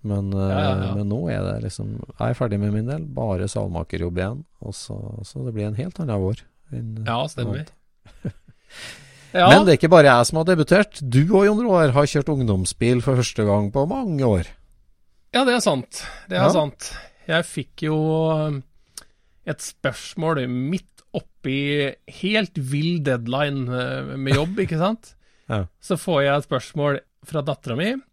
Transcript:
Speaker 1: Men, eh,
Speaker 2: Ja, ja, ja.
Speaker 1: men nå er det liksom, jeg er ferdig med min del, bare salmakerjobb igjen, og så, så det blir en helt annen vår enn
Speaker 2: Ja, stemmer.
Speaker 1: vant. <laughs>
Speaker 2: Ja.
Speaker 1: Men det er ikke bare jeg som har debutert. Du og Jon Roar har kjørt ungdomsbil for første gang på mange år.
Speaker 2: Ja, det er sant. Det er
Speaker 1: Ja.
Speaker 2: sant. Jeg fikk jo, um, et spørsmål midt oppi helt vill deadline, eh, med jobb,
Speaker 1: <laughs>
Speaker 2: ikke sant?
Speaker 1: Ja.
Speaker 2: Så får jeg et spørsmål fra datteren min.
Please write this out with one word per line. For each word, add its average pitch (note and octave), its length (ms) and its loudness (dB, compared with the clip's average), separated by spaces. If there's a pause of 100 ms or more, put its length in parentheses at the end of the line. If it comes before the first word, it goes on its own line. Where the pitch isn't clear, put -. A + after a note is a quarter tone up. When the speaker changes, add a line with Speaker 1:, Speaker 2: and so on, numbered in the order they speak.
Speaker 1:
Men, G2+ 320 -4
eh, G2 160 0
Speaker 2:
Ja, F#2+ 80 0
ja, F#2+ 240 0
ja. F#2+ 120 -4
Speaker 1:
men G2+ 140 -4
nå A2+ 220 -2
er G2 160 -4
det G2 160 -4
liksom, G#2 320 -8 (100)
jeg - 220 -8
er A#2+ 80 0
ferdig G#2 240 -2
med G#2 160 0
min A2 160 -4
del, D#3 160 -8
bare A2+ 420 -4
salmakerjobb F2 720 -6
igjen, A2 240 -6 (160)
og G2+ 160 -12
så, - 240 -14 (240)
så C3 240 -12
det A#2 80 -8
blir G#2 160 -4
en G#2 80 -8
helt E3+ 220 -8
annen A#2 220 -2
vår G2 200 -2 (300)
enn A#2 180 -10 (160)
Speaker 2:
Ja, A#2 200 -2
stemmer. B2+ 360 -6
Speaker 1:
vant. - 720 -14
<laughs> - 100 -20 (920)
Speaker 2:
Ja. F3+ 160 6
Speaker 1:
Men G3+ 160 10
det F3+ 80 8
er B2+ 40 2
ikke D#3+ 120 4
bare D#3+ 180 12
jeg A#2+ 180 6
som - 100 -2
har D#3+ 80 0
debutert. F3+ 580 4
Du B2+ 180 4 (160)
og G3 80 6
Jon G#3 160 4
Roar F3+ 320 4
har C#3+ 140 4
kjørt C#3+ 260 -2
ungdomsbil A#2+ 680 0
for C3 140 0
første A#2 280 -2
gang G2+ 260 2
på C#3 160 0
mange F#3 380 -2
år. G2+ 220 2 (880)
Speaker 2:
Ja, B3+ 100 2
det B3 100 2
er B3 60 0
sant. C#3+ 420 -2 (260)
Det F#3 100 -2
er F#3 80 4
Speaker 1:
Ja. - 40 6
Speaker 2:
sant. - 420 -2 (340)
Jeg E3+ 180 0
fikk - 380 -10
jo, D#3 140 0 (340)
um, D3+ 320 -2 (840)
et D#3 140 -6
spørsmål C#3+ 880 -4
midt C3 540 -6 (100)
oppi C#3 800 -4 (160)
helt G#3 480 -2
vill D3+ 460 -2
deadline, C3 680 -2
eh, C3 480 -6
med C3+ 180 0
jobb, D#3+ 260 -2
Speaker 1:
<laughs> F#3+ 40 0
Speaker 2:
ikke E3 140 -4
sant? G3+ 360 -4 (340)
Speaker 1:
Ja. G#2 160 -2 (160)
Speaker 2:
Så - 160 -4
får D#3+ 280 0
jeg C#3 140 2
et D3 100 -6
spørsmål C#3+ 520 -4 (240)
fra D3+ 180 -6
datteren C3+ 360 -6
min. A#3+ 240 -4 (100)